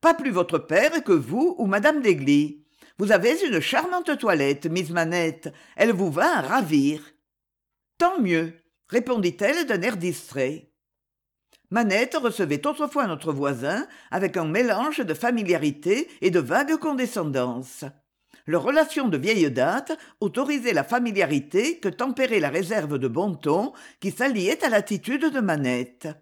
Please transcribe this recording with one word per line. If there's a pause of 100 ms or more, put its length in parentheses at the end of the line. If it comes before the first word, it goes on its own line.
«
Pas
plus
votre
père
que
vous
ou
madame
d'Egly. (340)
Vous
avez
une
charmante
toilette,
Miss
Manette. (240)
Elle
vous
va
à
ravir. » « (960)
Tant
mieux, » (340)
répondit-elle
d'un
air
distrait. (1000)
Manette
recevait
autrefois
notre
voisin (240)
avec
un
mélange
de
familiarité (140)
et
de
vague
condescendance. (640)
Leur
relation
de
vieille
date (280)
autorisait
la
familiarité
que
tempérait
la
réserve
de
bon
ton (260)
qui
s'alliait
à
l'attitude
de
Manette. (140)